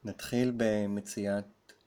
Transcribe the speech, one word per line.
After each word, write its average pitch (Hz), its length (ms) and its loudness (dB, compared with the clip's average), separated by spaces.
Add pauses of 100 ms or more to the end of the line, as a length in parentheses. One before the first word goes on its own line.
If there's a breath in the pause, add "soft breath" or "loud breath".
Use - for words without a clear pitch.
נתחיל 123 520 0
במציאת 101 1160 -2 (140)